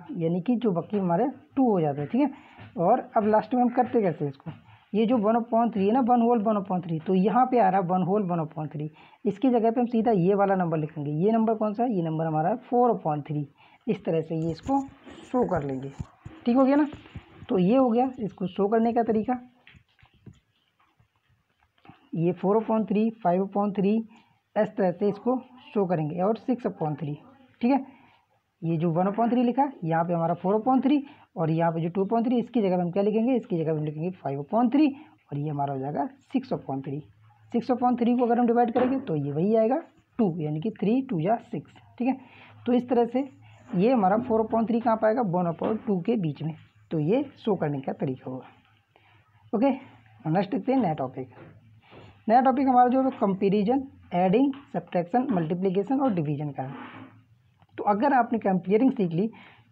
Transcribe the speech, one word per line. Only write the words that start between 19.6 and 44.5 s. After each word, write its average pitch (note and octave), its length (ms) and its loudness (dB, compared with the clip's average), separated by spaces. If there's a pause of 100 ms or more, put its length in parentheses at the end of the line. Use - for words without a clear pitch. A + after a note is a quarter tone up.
ये E3+ 180 0
four F#3 220 0
upon A3 300 0
three, G#3+ 180 0 (220)
five F3+ 180 2
upon G3+ 300 -2
three, G3+ 240 2 (580)
इस G#3+ 220 0
तरह F#3+ 140 2
से G#3 180 -2
इसको A#3 280 -2 (360)
शो G3+ 120 0
करेंगे E3+ 360 -2
और A3 160 0
six A#3+ 280 -4
upon D#3 300 -4
three, D3 180 -8 (480)
ठीक A#3+ 100 2
है। C#4 140 2 (760)
ये E3 160 -2
जो E3+ 140 0
one F3 140 2
upon A3 240 0
three B3 140 2
लिखा A#3+ 180 0
है, C#4 120 0 (100)
यहाँ D#3+ 220 0
पे F3 80 -2
हमारा E3 220 0
four F#3 200 0
upon B3+ 260 2
three C#4 180 2 (380)
और D#3+ 140 0
यहाँ E3 200 2
पे E3 100 -4
जो E3+ 80 -4
टू F#3+ 160 -2
upon A3+ 180 0
three, B3+ 160 0
इसकी A3+ 220 -2
जगह F#3 140 0
पे F3+ 60 0
हम F3 100 -2
क्या G3 120 -2
लिखेंगे? A3 320 0
इसकी - 220 -2
जगह D#3+ 160 0
पे D3+ 60 -2
हम D3+ 60 -4
लिखेंगे D#3 260 -6
five C#3+ 320 -8
upon A3+ 300 0
three D4 160 4 (420)
और C#3+ 60 -6
ये D3 120 -4
हमारा C#3+ 240 -2
हो C3+ 60 -6
जाएगा D3 300 -4 (260)
six - 180 -4
upon C3+ 300 -8
three। C#3 160 -8 (540)
six A#3+ 180 -2
upon B3 260 2
three A#3+ 220 2
को B3+ 60 2
अगर A#3 140 2
हम A#3+ 80 4
divide A#3 260 2
करेंगे C4+ 260 0
तो F#3+ 160 -4
ये C#3+ 160 -4
वही F3+ 240 0
आएगा A3+ 260 2 (380)
टू, F#3 200 2
यानी D3+ 220 -4
कि A3 100 -4
थ्री A3 300 0
टू A3 200 -4
जा G#3 140 0
सिक्स, - 380 -10 (240)
ठीक A#3+ 100 -2
है। C4 100 -2 (480)
तो B3 80 0
इस B3 160 0
तरह A#3+ 160 4
से C4 240 -4 (460)
ये G#3 180 4
हमारा G3+ 240 2
four A#3+ 240 0
upon A3+ 220 0